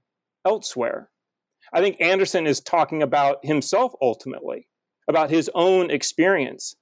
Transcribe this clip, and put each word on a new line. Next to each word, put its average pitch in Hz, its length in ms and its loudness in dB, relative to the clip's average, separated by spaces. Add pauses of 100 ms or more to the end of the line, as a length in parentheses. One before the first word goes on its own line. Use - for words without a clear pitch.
(460)
elsewhere." - 640 -4 (640)
I 165 80 0
think 196 220 0
Anderson 180 440 2
is 143 140 0
talking 156 420 0
about 143 440 0
himself 170 560 0
ultimately, - 680 -4 (400)
about 151 220 2
his 160 260 0
own 180 340 4
experience 156 920 -2